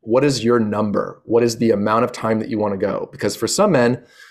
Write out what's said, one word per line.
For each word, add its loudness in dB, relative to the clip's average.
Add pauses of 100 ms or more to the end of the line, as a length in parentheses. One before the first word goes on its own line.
"What 0
is 0
your 4
number? -2
What 2
is 0
the 2
amount 2
of -8
time -2
that -6
you -6
wanna -2
go?" -4
Because -4
for -4
some 2
men, 2 (300)